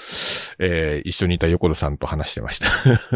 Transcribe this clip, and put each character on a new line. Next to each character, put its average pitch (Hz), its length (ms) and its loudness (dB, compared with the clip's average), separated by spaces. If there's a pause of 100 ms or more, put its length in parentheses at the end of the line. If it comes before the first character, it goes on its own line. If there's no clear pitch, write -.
(580)
え 80 440 0
ー、 - 60 -6
一 87 80 -4
緒 98 100 0
に 87 100 2
い - 20 -2
た 85 100 2
横 85 220 4
田 78 40 2
さ 76 140 -2
ん 71 80 -4
と - 100 -8
話 76 260 -4
し - 20 -6
て - 80 -8
ま - 80 -8
し - 80 -6
た。 - 80 -2 (500)